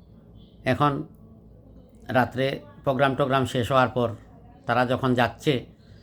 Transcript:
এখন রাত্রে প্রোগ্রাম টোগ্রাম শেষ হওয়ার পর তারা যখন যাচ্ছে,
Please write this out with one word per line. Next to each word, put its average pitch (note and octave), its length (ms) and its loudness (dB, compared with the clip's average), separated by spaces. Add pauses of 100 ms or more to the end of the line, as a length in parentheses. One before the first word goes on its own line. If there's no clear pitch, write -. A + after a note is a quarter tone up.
(640)
এখন C#3+ 380 0 (1040)
রাত্রে B2+ 520 0 (240)
প্রোগ্রাম C3+ 300 0
টোগ্রাম C3+ 320 0
শেষ B2 260 -4
হওয়ার B2+ 160 4
পর A#2 260 -2 (520)
তারা B2 200 2
যখন B2+ 280 0
যাচ্ছে, A#2+ 520 0 (360)